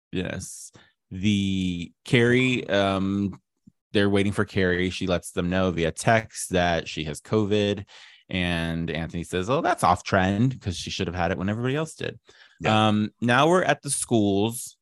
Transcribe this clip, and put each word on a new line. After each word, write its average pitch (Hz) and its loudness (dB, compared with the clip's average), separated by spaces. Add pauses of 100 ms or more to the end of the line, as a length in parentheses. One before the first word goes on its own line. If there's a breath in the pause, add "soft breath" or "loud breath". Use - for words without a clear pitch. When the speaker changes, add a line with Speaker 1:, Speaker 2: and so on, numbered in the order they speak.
(100)
Speaker 1:
Yes. - -8 (400 soft breath)
The 95 0 (120)
Carrie, 123 2
um, 98 0 (520)
they're 101 2
waiting 101 2
for 101 0
Carrie. 90 0
She 92 -6
lets 87 -2
them 90 -2
know 92 2
via 82 0
text - -2
that 87 0
she 78 -6
has 78 -8
covid. 104 0 (440 loud breath)
And 85 -2
Anthony 82 -6
says, 92 -4
"Oh, 147 0
that's - -2
off 87 2
trend," 101 2
'cause 92 -6
she - -10
should 90 -4
have 87 -6
had 87 0
it - -4
when 92 -4
everybody 120 -2
else 156 -6
did. - -10 (400 soft breath)
Speaker 2:
Yeah. 110 4
Speaker 1:
Um, 107 2 (100)
now 123 4
we're 180 4
at 147 0
the 143 -8
schools. 107 0